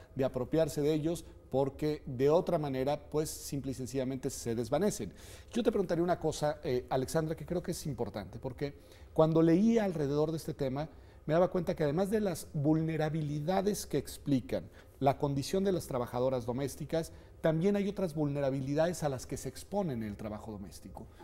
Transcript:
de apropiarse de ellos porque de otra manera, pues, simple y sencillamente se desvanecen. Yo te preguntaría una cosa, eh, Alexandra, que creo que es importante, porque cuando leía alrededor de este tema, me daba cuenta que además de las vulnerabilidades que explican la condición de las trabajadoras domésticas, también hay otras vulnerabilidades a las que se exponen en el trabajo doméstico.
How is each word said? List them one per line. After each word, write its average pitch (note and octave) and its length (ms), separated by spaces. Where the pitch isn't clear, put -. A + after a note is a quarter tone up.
de C3 100
apropiarse C#3+ 580
de D3+ 100
ellos D#3+ 320
porque C#3 540
de C3 240
otra E3+ 300
manera, C#3+ 420
pues, D3+ 200
simple C3+ 400
y B2+ 40
sencillamente C3 540
se A#2+ 260
desvanecen. B2 580
Yo A#3 120
te A3+ 80
preguntaría F3 340
una F3 140
cosa, D3+ 460
eh, B2 260
Alexandra, D#3 440
que D3+ 120
creo F3 160
que - 80
es - 160
importante, A2 520
porque C3+ 360
cuando D#3+ 260
leía G#3 440
alrededor D#3 480
de E3 40
este D3+ 160
tema, C#3+ 360
me D#3 100
daba F3 140
cuenta F3+ 260
que D#3+ 100
además E3 260
de A3 100
las F#3 320
vulnerabilidades D#3 1300
que D3+ 120
explican - 680
la C3 180
condición C#3+ 460
de G3 80
las D#3+ 140
trabajadoras B2 600
domésticas, C#3 680
también E3 340
hay G3+ 140
otras F#3 260
vulnerabilidades C#3+ 880
a D3+ 60
las B2+ 180
que C3 100
se - 120
exponen D#3 540
en G#2+ 60
el G2 80
trabajo G#2+ 360
doméstico. F#2+ 540